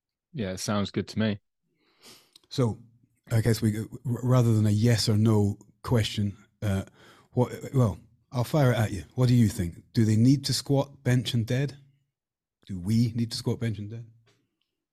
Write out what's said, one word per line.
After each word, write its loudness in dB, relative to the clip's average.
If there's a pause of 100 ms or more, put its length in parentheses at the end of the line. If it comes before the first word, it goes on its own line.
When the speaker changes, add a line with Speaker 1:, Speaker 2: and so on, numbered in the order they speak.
(320)
Speaker 1:
Yeah, -6
it -10
sounds -4
good -6
to -6
me. -2 (1080)
Speaker 2:
So -2 (500)
I 2
guess 2
we, 0
r-, -8 (200)
rather 2
than 4
a 4
yes 2
or 2
no 2 (260)
question, -2 (240)
uh, -2 (480)
what, 0 (220)
well, 2 (320)
I'll -4
fire 2
it 0
at 0
you. -8 (120)
What 2
do 4
you 6
think? -6 (100)
Do 2
they 2
need 4
to -4
squat, -4
bench, 0
and -2
dead? -4 (880)
Do -10
we 0
need -4
to -10
squat, -4
bench, -6
and -12
dead? -16 (880)